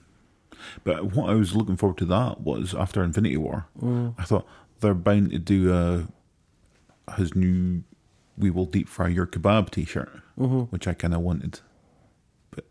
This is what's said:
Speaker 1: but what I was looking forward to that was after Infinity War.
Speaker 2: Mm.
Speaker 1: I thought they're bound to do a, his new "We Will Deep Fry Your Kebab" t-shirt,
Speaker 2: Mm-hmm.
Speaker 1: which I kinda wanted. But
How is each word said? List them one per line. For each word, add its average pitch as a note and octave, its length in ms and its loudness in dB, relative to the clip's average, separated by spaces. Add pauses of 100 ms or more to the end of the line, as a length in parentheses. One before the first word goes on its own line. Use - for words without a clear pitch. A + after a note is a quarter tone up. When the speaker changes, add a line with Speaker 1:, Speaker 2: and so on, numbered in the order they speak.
(840)
Speaker 1:
but F2+ 320 -2
what F2+ 160 0
I - 20 4
was G2+ 220 2
looking F#2+ 220 0
forward F#2+ 200 0
to F2+ 80 0
that G#2 360 0
was D2 340 -2
after F#2+ 280 0
Infinity E2+ 340 2
War. - 280 -4 (160)
Speaker 2:
Mm. A#2+ 380 -2
Speaker 1:
I F2+ 60 -6
thought - 200 0 (360)
they're G#2 120 4
bound G2+ 380 2
to E2 80 -2
do F#2 340 2
a, F2 340 0 (1080)
his F2+ 200 0
new F2+ 460 2 (560)
"We G2 140 2
Will F#2 160 0
Deep - 200 -2
Fry F2 200 -2
Your F2 180 2
Kebab" G2 460 2
t-shirt, - 400 -6 (280)
Speaker 2:
Mm-hmm. C3 260 0
Speaker 1:
which F#2+ 220 -6
I F2+ 60 0
kinda E2+ 260 0
wanted. E2+ 400 -2 (920)
But - 200 -16